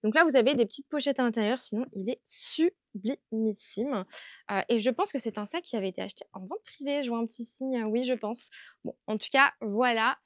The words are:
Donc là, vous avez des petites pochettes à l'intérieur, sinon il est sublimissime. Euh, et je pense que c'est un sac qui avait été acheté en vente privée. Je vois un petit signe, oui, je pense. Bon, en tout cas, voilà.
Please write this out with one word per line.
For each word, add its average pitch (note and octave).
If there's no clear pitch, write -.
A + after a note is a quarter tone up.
Donc G#3+
là, E4
vous D4
avez C4
des A#3
petites -
pochettes C4+
à -
l'intérieur, A#3
sinon A3+
il G3
est C4
sublimissime. A3
Euh, G3
et A#3
je A#3
pense D#4+
que C4
c'est G#3+
un G#3
sac E4+
qui -
avait G3
été F#3+
acheté -
en F#3+
vente G3
privée. C#4+
Je B3
vois A#3
un A#3
petit A#3
signe, B3+
oui, A3
je B3+
pense. A3+
Bon, -
en G#3+
tout -
cas, C#4
voilà. A3+